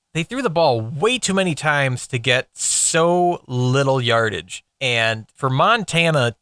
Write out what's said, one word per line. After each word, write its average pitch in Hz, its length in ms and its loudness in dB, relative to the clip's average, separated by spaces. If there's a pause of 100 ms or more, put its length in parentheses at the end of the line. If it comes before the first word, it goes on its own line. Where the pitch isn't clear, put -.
(140)
They 165 80 -2
threw 254 200 -8
the 220 80 -2
ball 147 300 2
way 160 380 -2
too 190 160 -4
many 185 200 0
times 139 540 -2
to 127 100 -4
get 127 380 0
so 175 920 0
little 131 540 2
yardage. 113 640 -2 (140)
And 113 560 -2
for 135 140 -4
Montana 160 920 0